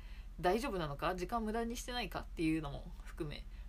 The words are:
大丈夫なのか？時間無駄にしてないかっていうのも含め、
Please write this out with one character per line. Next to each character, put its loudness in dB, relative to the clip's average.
大 6
丈 2
夫 2
な 2
の -2
か？ 2
時 -2
間 2
無 0
駄 2
に -2
し -4
て -6
な 0
い 0
か -2
っ -6
て -2
い 6
う -2
の -4
も -6
含 -6
め、 -8